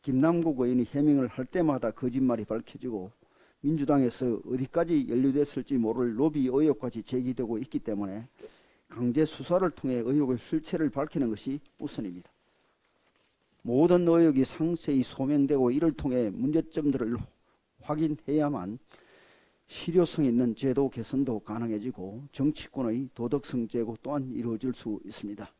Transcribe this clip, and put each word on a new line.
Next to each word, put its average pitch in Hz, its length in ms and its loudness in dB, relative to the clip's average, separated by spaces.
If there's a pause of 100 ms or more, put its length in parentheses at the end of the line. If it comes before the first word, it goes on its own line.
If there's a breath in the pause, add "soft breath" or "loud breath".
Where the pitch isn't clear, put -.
김남국 156 580 2
의원이 127 320 2
해명을 143 360 4
할 127 180 -6
때마다 143 460 0
거짓말이 123 520 0
밝혀지고 110 640 -8 (520 soft breath)
민주당에서 135 840 2
어디까지 139 640 0
연루됐을지 135 680 0
모를 117 420 0
로비 147 280 2
의혹까지 127 560 0
제기되고 123 560 -4
있기 131 200 -6
때문에 101 480 -6 (640 loud breath)
강제 120 340 0
수사를 175 480 0
통해 127 240 -4
의혹의 127 420 0
실체를 156 520 -2
밝히는 139 400 -2
것이 131 320 -6 (180)
우선입니다. 95 500 -8 (1300)
모든 170 440 4
의혹이 165 380 6
상세히 156 600 0
소명되고 135 680 2
이를 151 220 2
통해 123 380 0
문제점들을 135 840 0 (680)
확인해야만 147 960 -2 (920 soft breath)
실효성 165 580 2
있는 120 300 4
제도 135 340 2
개선도 120 520 -2
가능해지고 107 880 -6
정치권의 131 840 -2
도덕성 120 540 -2
제고 113 340 -2
또한 135 300 -4
이루어질 117 420 -4
수 107 320 -6
있습니다. 104 420 -10 (120)